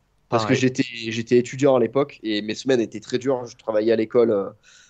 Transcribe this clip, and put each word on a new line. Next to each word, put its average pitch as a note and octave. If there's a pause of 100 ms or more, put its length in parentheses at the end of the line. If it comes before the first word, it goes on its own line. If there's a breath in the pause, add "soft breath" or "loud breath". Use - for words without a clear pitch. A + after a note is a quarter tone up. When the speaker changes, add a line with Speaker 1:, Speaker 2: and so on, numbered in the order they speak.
(280)
Speaker 1:
Parce A2+
que G#2+
Speaker 2:
Pareil. B2+
Speaker 1:
j'étais, B2+
j'étais A#2
étudiant C3
à B2
l'époque B2
et G#2
mes G#2+
semaines B2+
étaient G#2+
très B2
dures. B2+
Je A#2
travaillais A2
à A2
l'école, A2+
euh, G2 (420 soft breath)